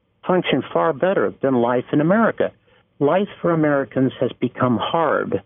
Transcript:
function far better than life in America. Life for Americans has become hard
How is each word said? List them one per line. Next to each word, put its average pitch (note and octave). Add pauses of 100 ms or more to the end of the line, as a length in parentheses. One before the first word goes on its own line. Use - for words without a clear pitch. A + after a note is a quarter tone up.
(260)
function D#3+ (100)
far E3
better A#2+
than C3+
life B2
in D3+
America. G3 (480)
Life E3+ (120)
for E3+
Americans C#3
has B2
become B2
hard G2+